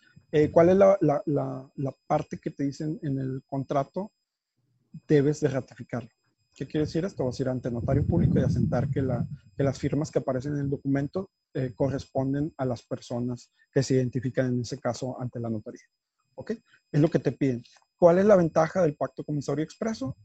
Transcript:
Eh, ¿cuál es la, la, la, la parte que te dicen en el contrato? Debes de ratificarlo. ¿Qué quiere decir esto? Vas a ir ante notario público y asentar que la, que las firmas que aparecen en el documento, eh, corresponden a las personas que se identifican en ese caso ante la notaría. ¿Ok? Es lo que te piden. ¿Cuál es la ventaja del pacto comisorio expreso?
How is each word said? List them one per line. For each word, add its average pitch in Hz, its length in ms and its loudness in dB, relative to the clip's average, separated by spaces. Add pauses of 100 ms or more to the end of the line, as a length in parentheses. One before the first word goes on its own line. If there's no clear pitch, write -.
(320)
Eh, 151 180 4
¿cuál 170 200 8
es 190 60 6
la, 196 240 8
la, 147 260 2
la, 135 500 -4
la 135 180 -4 (120)
parte 151 320 -4
que - 120 -8
te 143 140 -6
dicen 156 380 -4
en 139 160 -4
el 131 280 -6
contrato? 143 640 -4 (960)
Debes 147 340 4
de 147 80 0
ratificarlo. 127 640 -6 (460)
¿Qué 135 100 -8
quiere 151 200 -2
decir 165 180 -2
esto? 190 200 -6
Vas 127 140 -4
a 151 40 -2
ir 127 60 -2
ante 127 220 -4
notario 127 360 0
público - 320 2
y 135 40 2
asentar 123 480 0
que 143 120 0
la, 123 240 -2 (300)
que 143 60 0
las 135 160 0
firmas 151 320 -2
que 151 100 0
aparecen 131 340 -4
en 143 60 -4
el 139 100 -4
documento, 139 600 -2 (260)
eh, 131 200 -4
corresponden 135 800 -2
a 135 80 -4
las 120 180 -4
personas 123 720 -8 (200)
que 139 120 2
se 135 100 0
identifican 131 520 0
en 123 160 -2
ese 123 180 -8
caso 123 400 -6
ante 123 180 -8
la 117 100 -6
notaría. 113 360 -8 (500)
¿Ok? - 180 -10 (380)
Es 151 100 2
lo 160 80 6
que 156 120 2
te 143 100 -2
piden. 123 320 -2 (340)
¿Cuál 175 220 6
es 196 60 4
la 214 100 6
ventaja 165 480 2
del 151 140 0
pacto - 260 -6
comisorio 147 420 -4
expreso? 220 600 -8